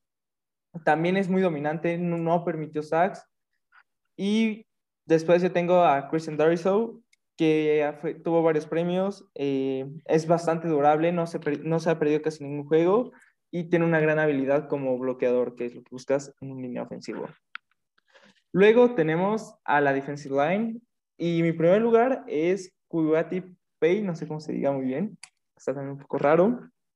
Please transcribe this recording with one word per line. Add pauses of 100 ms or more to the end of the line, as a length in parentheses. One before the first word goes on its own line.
(840)
También
es
muy
dominante,
no,
no
permitió
sacks. (880)
Y (400)
después
yo
tengo
a
Christian
Darrisaw, (340)
que
fue,
tuvo
varios
premios,
eh, (180)
es
bastante
durable,
no
se
per-,
no
se
ha
perdido
casi
ningún
juego (400)
y
tiene
una
gran
habilidad
como
bloqueador,
que
es
lo
que
buscas
en
un
línea
ofensivo. (1300)
Luego
tenemos
a
la
defensive
line (360)
y
mi
primer
lugar
es (140)
Kuyati (380)
Pay,
no
sé
cómo
se
diga
muy
bien, (380)
está
también
un
poco
raro. (260)